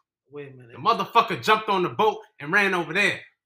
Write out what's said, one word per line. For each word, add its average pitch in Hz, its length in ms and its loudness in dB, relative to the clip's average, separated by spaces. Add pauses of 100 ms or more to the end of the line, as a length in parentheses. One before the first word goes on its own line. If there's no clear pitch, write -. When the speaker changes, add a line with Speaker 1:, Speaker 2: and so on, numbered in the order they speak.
(300)
Speaker 1:
Wait 143 220 -16
a - 40 -20
minute. 123 160 -20
Speaker 2:
The - 60 -18
motherfucker 185 640 2
jumped 214 260 2
on 190 140 0
the 160 80 -2
boat 202 260 0 (240)
and 143 100 -10
ran 196 220 2
over 160 220 -4
there. 185 260 0 (260)